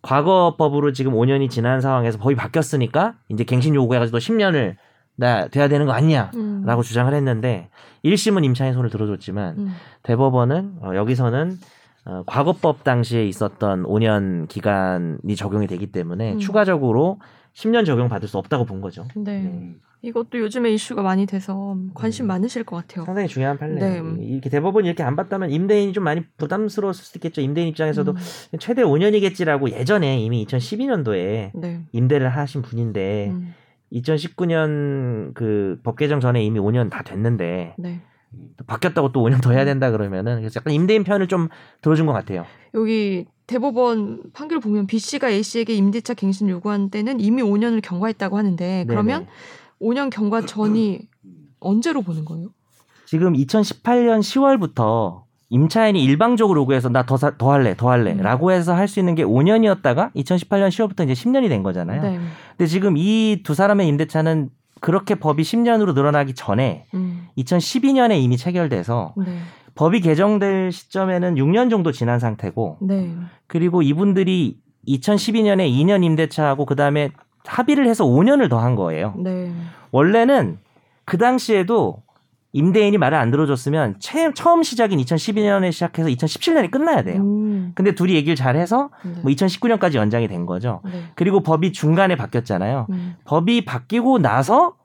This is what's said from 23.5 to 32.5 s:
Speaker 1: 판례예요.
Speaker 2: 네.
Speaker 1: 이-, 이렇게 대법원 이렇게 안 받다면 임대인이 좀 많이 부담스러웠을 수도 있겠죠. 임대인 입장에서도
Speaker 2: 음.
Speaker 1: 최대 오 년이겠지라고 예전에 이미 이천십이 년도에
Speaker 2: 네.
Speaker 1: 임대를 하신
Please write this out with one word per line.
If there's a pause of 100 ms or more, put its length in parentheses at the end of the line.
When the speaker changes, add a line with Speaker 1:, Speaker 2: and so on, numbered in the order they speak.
Speaker 1:
판례예요.
Speaker 2:
네.
Speaker 1:
이-,
이렇게
대법원
이렇게
안
받다면
임대인이
좀
많이 (160)
부담스러웠을
수도
있겠죠.
임대인
입장에서도
Speaker 2:
음.
Speaker 1:
최대
오
년이겠지라고
예전에
이미
이천십이
년도에
Speaker 2:
네. (100)
Speaker 1:
임대를
하신